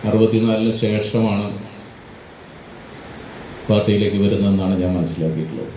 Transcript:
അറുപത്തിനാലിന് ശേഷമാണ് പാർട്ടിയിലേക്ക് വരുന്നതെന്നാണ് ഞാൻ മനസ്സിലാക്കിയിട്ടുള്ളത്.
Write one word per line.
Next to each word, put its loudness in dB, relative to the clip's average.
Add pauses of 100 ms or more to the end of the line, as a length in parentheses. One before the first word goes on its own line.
അറുപത്തിനാലിന് 4
ശേഷമാണ് 0 (2250)
പാർട്ടിയിലേക്ക് 2
വരുന്നതെന്നാണ് 4
ഞാൻ 2
മനസ്സിലാക്കിയിട്ടുള്ളത്. -2